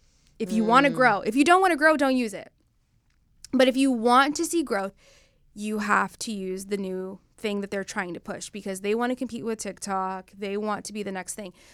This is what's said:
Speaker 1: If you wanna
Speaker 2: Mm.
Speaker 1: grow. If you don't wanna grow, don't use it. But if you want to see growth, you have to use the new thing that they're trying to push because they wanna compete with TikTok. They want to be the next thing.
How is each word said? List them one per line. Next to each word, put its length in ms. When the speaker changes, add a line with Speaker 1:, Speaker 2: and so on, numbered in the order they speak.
Speaker 1:
If 140
you 120
wanna 260
Speaker 2:
Mm. 40
Speaker 1:
grow. 260
If 160
you 80
don't 160
wanna 160
grow, 200
don't 200
use 180
it. 160
But 160
if 80
you 140
want 460
to 80
see 180
growth, 300
you 260
have 400
to 120
use 340
the 100
new 420
thing 240
that 100
they're 140
trying 300
to 60
push 280
because 320
they 140
wanna 220
compete 280
with 140
TikTok. 800
They 180
want 300
to 60
be 100
the 100
next 220
thing. 180